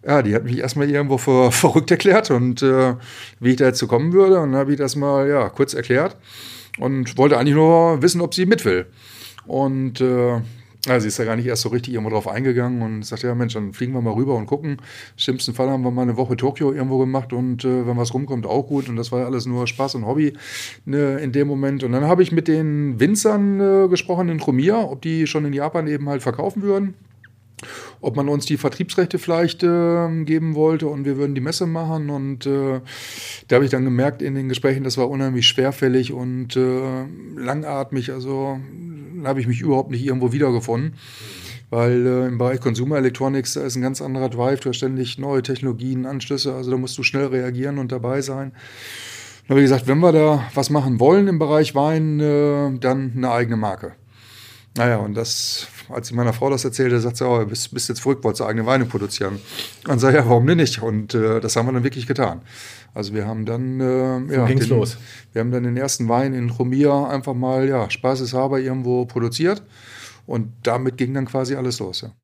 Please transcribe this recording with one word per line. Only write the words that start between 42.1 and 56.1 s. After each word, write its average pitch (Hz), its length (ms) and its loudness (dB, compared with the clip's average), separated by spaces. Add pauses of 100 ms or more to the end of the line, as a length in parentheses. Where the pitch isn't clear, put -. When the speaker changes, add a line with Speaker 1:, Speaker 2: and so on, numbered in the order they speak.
Speaker 1:
im 127 100 -4
Bereich 123 220 0
Consumer 123 380 -2
Electronics, 131 560 0
da 143 80 -4
ist 131 140 -6
ein 127 60 -4
ganz 131 200 -4
anderer 131 280 -4
Drive. 127 300 0
Du 135 100 -4
hast 120 80 -2
ständig 131 400 -4
neue 139 240 -2
Technologien, 127 640 -4
Anschlüsse. 135 480 -4
Also 127 180 -6
da 131 60 0
musst 127 200 -6
du 135 60 -6
schnell 139 240 0
reagieren 127 520 -4
und 127 120 -6
dabei 127 300 -4
sein. 135 300 -8 (960)
Dann 135 80 2
hab - 20 10
ich 143 60 10
gesagt, 127 240 4
wenn 135 120 4
wir 175 120 6
da 151 320 4 (100)
was 135 160 -2
machen 131 300 2
wollen 185 280 6
im 175 120 0
Bereich 151 340 2
Wein, 151 460 2
äh, 147 600 2
dann 131 360 -2
eine 123 160 0
eigene 117 260 0
Marke. 95 360 -4 (840)
Naja, 120 200 4
und 104 180 -4
das, - 520 -6 (200)
als 120 220 -10
ich 120 80 -8